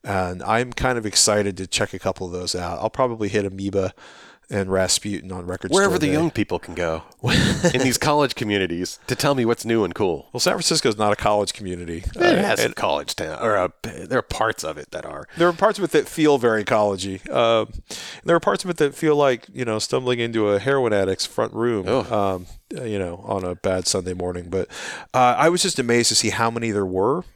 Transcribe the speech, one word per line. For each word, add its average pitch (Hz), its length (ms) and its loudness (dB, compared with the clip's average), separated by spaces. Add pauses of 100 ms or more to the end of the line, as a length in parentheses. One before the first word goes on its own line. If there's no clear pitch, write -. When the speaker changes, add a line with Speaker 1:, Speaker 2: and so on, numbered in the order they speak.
Speaker 1:
and 92 400 -2
I'm 117 300 0
kind 127 240 0
of 107 80 -4
excited 101 520 2
to 92 80 -6
check - 280 -4
a 92 60 -10
couple 95 280 -4
of 87 60 -10
those 90 220 -4
out. 87 240 -6
I'll 110 100 -2
probably 113 400 0
hit 101 160 2
Amoeba 98 480 -2 (560)
and 98 220 -2
Rasputin 95 600 0
on 92 140 -10
Record 92 260 -6
Speaker 2:
Wherever 196 220 6
Speaker 1:
Store 180 60 0
Speaker 2:
the 151 80 0
Speaker 1:
Day. - 60 2
Speaker 2:
young 160 180 2
people 101 280 -2
can 85 160 -12
go 82 280 -2 (100)
Speaker 1:
<laughs> - 100 -14 (500)
Speaker 2:
in 127 80 2
these 127 160 2
college 147 380 2
communities 95 720 -2
to 127 80 -2
tell 143 200 2
me 123 100 2
what's 113 200 0
new 113 180 2
and 85 120 -2
cool. 90 380 -2
Speaker 1:
Well, 123 60 -8
San - 140 2
Francisco's 156 440 0
not 104 160 2
a - 20 2
college 104 380 0
community. 87 500 -8 (120)
Speaker 2:
It - 20 -12
Speaker 1:
Uh, 349 180 4
Speaker 2:
has 147 240 0
Speaker 1:
and 117 160 0
Speaker 2:
college 73 400 -2
town, 78 260 -6
or, 107 160 2
uh, 90 120 2 (140)
there 107 360 -4
are - 20 0
parts - 420 -2
of 78 140 -6
it 73 140 -16
that - 140 -10
are. - 220 -12 (100)
Speaker 1:
There 170 100 6
are 175 60 4
parts 196 240 2
of 196 80 -2
it - 60 -4
that - 160 4
feel 151 300 4
very 113 260 2
college-y. 98 560 0 (120)
Um, 113 420 2 (500)
there 170 120 4
are 170 40 4
parts 202 240 0
of 185 60 -6
it 170 80 -4
that 143 180 2
feel 151 200 2
like, 135 380 2
you 127 120 -6
know, 110 140 -2
stumbling 123 400 0
into 113 300 2
a 101 100 4
heroin 127 340 2
addict's 95 320 0
front - 280 -2
room, 110 340 0
Speaker 2:
Ugh. 117 240 0
Speaker 1:
um, 95 340 0 (320)
uh, 135 60 -8
you 104 160 -4
know, 90 260 -6
on 101 180 -4
a 90 120 -6
bad 92 320 -2
Sunday 92 260 -2
morning. 90 360 -6
But, 95 180 -2 (460)
uh, 123 240 6
I 156 120 6
was 175 120 2
just 180 180 0
amazed 120 300 4
to - 60 0
see 110 140 2
how 117 220 0
many 117 200 -4
there 101 140 0
were 104 380 0 (120)